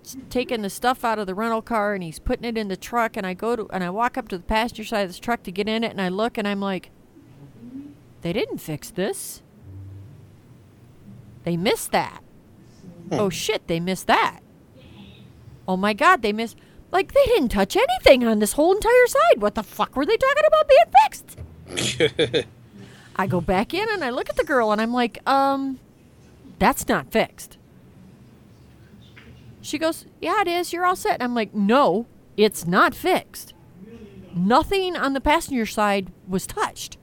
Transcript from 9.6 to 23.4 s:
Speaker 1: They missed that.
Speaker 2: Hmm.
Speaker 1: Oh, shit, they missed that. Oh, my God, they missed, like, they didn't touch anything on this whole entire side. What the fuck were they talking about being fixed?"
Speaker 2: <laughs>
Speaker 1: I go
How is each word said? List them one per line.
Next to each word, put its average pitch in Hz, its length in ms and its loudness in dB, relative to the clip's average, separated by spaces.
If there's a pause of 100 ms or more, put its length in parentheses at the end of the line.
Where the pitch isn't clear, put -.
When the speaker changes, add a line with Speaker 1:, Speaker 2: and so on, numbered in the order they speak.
Speaker 1:
They 170 140 -2
missed 226 340 -2
that. 165 300 -2 (880)
Speaker 2:
Hmm. 170 100 -2
Speaker 1:
Oh, 202 100 2
shit, - 380 -4
they 165 120 -2
missed 180 280 -4
that. - 320 2 (1300)
Oh, 185 100 0
my 208 160 0
God, 294 280 4
they 208 120 0
missed, 220 240 -6 (340)
like, 381 220 0
they 554 120 6
didn't 392 240 2
touch 202 260 0
anything 415 500 6
on 220 140 2
this 208 140 0
whole 330 200 4
entire 466 340 6
side. 571 340 4
What 208 140 0
the 214 80 -4
fuck - 320 -4
were 277 100 0
they 440 120 2
talking 554 300 2
about 622 220 4
being 605 160 8 (180)
fixed?" - 1400 -4
Speaker 2:
<laughs> - 680 -20
Speaker 1:
I 190 100 -2
go 180 140 0